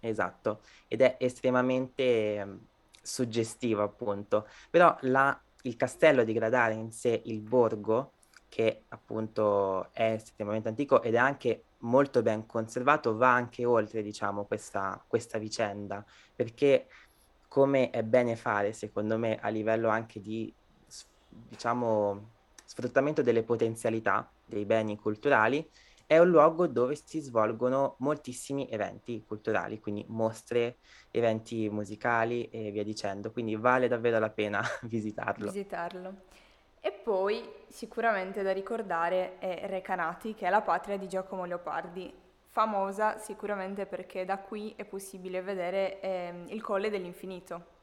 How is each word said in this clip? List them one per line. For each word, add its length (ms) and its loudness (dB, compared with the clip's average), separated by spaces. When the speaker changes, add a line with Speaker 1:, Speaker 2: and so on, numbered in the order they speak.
Speaker 1:
Esatto, 600 -4
ed 160 -2
è 160 6
estremamente, 1160 0
ehm, 300 -10
suggestivo, 800 -2
appunto. 640 -2
Però 320 6
la, 380 2
il 140 -6
castello 480 4
di 80 -2
Gradara 420 2
in 180 -8
sé, 320 0
il 160 -6
borgo, 760 2
che 400 0
appunto 1040 0
è 200 0
estremamente 560 -4
antico 340 2
ed 120 -2
è 40 4
anche 480 0
molto 440 2
ben 240 0
conservato, 680 0
va 180 6
anche 300 -2
oltre, 380 2
diciamo, 440 -4
questa, 600 -6
questa 320 -2
vicenda, 680 -4
perché 520 2
come 420 4
è 140 -2
bene 320 2
fare, 360 0
secondo 460 -2
me, 180 0
a 120 -4
livello 400 0
anche 320 -2
di 340 -8
s-, 200 -20
diciamo, 1080 -2
sfruttamento 580 0
delle 200 4
potenzialità 880 0
dei 220 -6
beni 300 2
culturali, 720 2
è 120 8
un 120 8
luogo 360 6
dove 300 0
si 240 -8
svolgono 760 0
moltissimi 720 -4
eventi 560 -6
culturali, 520 -4
quindi 300 -8
mostre, 680 -2
eventi 580 0
musicali 800 -2
e 220 -8
via 120 -4
dicendo, 480 -6
quindi 260 -4
vale 320 2
davvero 300 2
la 120 2
pena 320 -2
<laughs> 120 -10
visitarlo. 600 -4
Speaker 2:
Visitarlo. 680 -8
E 120 -4
poi 540 0
sicuramente 760 -2
da 100 0
ricordare 840 -2
è 280 -6
Recanati, 680 -4
che 120 -4
è 40 2
la 120 4
patria 340 -2
di 120 -8
Giacomo 360 -6
Leopardi, 640 -8
famosa 720 0
sicuramente 680 -6
perché 400 -8
da 140 -4
qui 380 -10
è 100 -10
possibile 560 -10
vedere, 580 -4
ehm, 480 -6
il 140 -8
Colle 260 -2
dell'Infinito. 960 -10